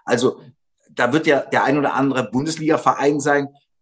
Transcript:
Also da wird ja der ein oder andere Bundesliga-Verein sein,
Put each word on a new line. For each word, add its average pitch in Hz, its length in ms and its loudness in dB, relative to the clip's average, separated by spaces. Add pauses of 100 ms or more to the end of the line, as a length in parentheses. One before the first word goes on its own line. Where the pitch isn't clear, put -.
Also - 360 0 (500)
da 123 220 -2
wird 160 120 0
ja 139 140 4
der 120 240 -2
ein 139 140 0
oder 135 160 0
andere 131 360 -2
Bundesliga-Verein 151 880 0
sein, 143 280 0 (340)